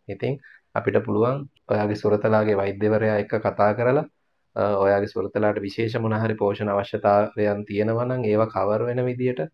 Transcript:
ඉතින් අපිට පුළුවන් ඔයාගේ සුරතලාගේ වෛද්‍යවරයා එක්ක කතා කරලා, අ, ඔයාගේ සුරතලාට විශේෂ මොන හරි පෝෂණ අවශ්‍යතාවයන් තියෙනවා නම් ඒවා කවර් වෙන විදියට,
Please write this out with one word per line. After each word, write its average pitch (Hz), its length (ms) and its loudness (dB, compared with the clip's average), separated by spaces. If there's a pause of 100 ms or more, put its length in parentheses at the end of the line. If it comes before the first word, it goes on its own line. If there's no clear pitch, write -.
ඉතින් 123 300 -6 (360)
අපිට 107 300 0
පුළුවන් 117 360 0 (240)
ඔයාගේ 104 380 0
සුරතලාගේ 107 540 2
වෛද්‍යවරයා 107 600 0
එක්ක 104 220 -2
කතා 104 340 2
කරලා, 123 300 2 (520)
අ, 107 60 0 (140)
ඔයාගේ 101 340 2
සුරතලාට 104 480 -2
විශේෂ 113 400 -4
මොන 110 160 0
හරි 107 240 0
පෝෂණ 101 360 -2
අවශ්‍යතාවයන් 104 920 0
තියෙනවා 113 400 0
නම් 127 180 -4
ඒවා 107 220 2
කවර් 107 400 -2
වෙන 123 180 -2
විදියට, 123 380 -2 (120)